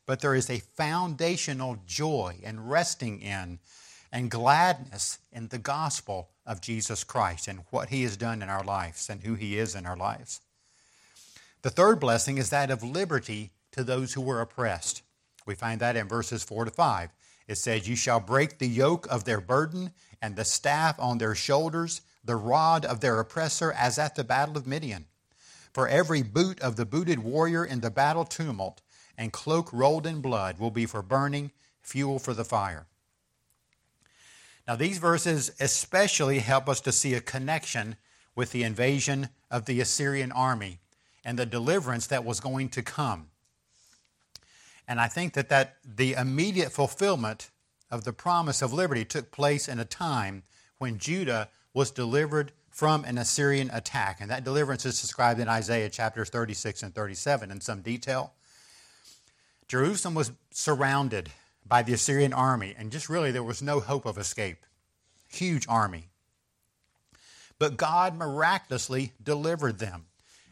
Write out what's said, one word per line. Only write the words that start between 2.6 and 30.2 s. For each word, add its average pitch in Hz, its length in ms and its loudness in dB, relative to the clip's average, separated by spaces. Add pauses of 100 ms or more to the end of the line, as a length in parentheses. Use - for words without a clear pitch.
resting 135 520 0
in 95 400 -8 (520)
and 120 180 -4
gladness 135 880 2 (140)
in 113 160 -10
the 127 100 -8
gospel 139 720 -4 (160)
of 107 140 -8
Jesus 113 420 -4
Christ 92 460 -2
and 92 220 -12
what 127 180 -2
he 131 160 -2
has 104 120 -2
done 113 240 -4
in 98 80 -8
our 98 140 -2
lives 95 480 -4
and 98 100 -10
who 110 140 -4
he 101 240 -4
is 110 160 -2
in 95 100 -10
our 90 120 -6
lives. 104 440 -6 (1200)
The 135 80 -2
third 196 280 8
blessing 135 400 2
is 123 120 0
that 143 200 2
of 117 140 -2
liberty 127 680 -4 (220)
to 135 100 -4
those 127 300 -2
who 135 80 -4
were 127 200 -2
oppressed. 113 600 -4 (420)
We 101 120 -6
find 113 240 -4
that 120 160 2
in 107 100 -2
verses 113 380 -4
four 110 200 -4
to 113 60 -4
five. 107 400 2 (380)
It 107 80 -6
says, 110 320 0
"You 120 80 0
shall 117 240 4
break 135 380 2
the 131 100 0
yoke 135 400 4
of 123 160 0
their 110 160 0
burden 160 520 0 (300)
and 107 140 -6
the 107 80 -2
staff 151 560 2
on 123 180 2
their 110 160 2
shoulders, 160 640 0 (220)
the 117 140 0
rod 156 480 4
of 123 160 -2
their 117 180 4
oppressor, 160 540 0
as 123 260 2
at 151 160 0
the 139 100 -2
battle 139 320 0
of 131 120 -8
Midian. 131 380 -6 (640)
For 131 160 4
every 151 340 4
boot 165 380 2
of 123 160 -2
the 120 100 -2
booted 160 320 0
warrior 160 460 2
in 131 160 -4
the 113 100 0
battle 151 340 2
tumult 120 580 -6 (360)
and 113 140 -6
cloak 165 400 0
rolled 147 340 4
in 160 140 -6